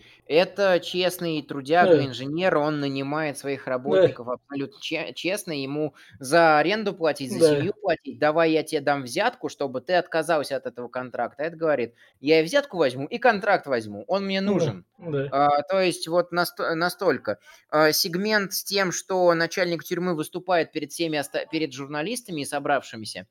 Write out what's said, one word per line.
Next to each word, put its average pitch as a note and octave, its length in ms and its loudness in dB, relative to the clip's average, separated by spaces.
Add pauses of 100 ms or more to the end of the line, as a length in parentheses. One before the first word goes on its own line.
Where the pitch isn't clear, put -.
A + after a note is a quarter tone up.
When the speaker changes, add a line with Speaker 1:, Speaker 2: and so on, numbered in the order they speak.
(280)
Speaker 1:
это F#3 540 2
честный F3 600 -4
трудяга, D#3 560 4
Speaker 2:
Да. C#3+ 80 2
Speaker 1:
инженер, D3 520 -2
он D3 240 0
нанимает C#3+ 560 -4
своих C#3 280 -8
Speaker 2:
Да. C3 60 -4
Speaker 1:
работников B2+ 560 2
абсолютно C3+ 540 -8
че-, D3+ 340 -8
честно, F3+ 380 -4
ему C#3+ 420 -6 (240)
за D#3 400 6
аренду G3+ 340 0
платить, D3 380 -2
за - 80 -2
Speaker 2:
Да. D#3 160 6
Speaker 1:
семью D3+ 260 0
платить, D3+ 380 -4
давай D#3+ 320 4
я D#3 120 2
тебе D3+ 180 -4
дам C#3 220 0
взятку, D#3+ 460 -4
чтобы C3 320 -6
ты F3+ 120 -2
отказался D#3+ 640 0
от - 100 -8
этого B2 220 -10
контракта. B2 540 -6
А - 40 -2
этот E3+ 120 -12
говорит, C#3 340 0 (260)
я D#3 220 6
и - 20 4
взятку C#4 340 0
возьму, C3+ 300 2
и A#3 100 -6
контракт G#3 480 2
возьму, A2 420 -4
он G3 180 -2
мне F#3+ 160 -2
Speaker 2:
Да, F#3+ 100 -2
Speaker 1:
нужен. D3 340 0 (140)
Speaker 2:
да. D3 320 -4
Speaker 1:
А, C#3+ 320 4
то F#3+ 160 0
есть F3+ 280 0
вот F3 240 0
насто-, E3+ 440 -2
настолько. D#3+ 640 -2 (300)
А, D3+ 240 4
сегмент G3 600 -2
с - 100 -6
тем, G3 280 -2
что F3+ 420 2
начальник E3 500 -2
тюрьмы F3+ 320 -4
выступает D#3 580 -2
перед D3 180 -8
всеми D#3+ 280 -2
оста-, C#3 300 -4
перед D#3 240 -4
журналистами D3+ 680 -8
и C3+ 40 -6
собравшимися C3+ 840 -4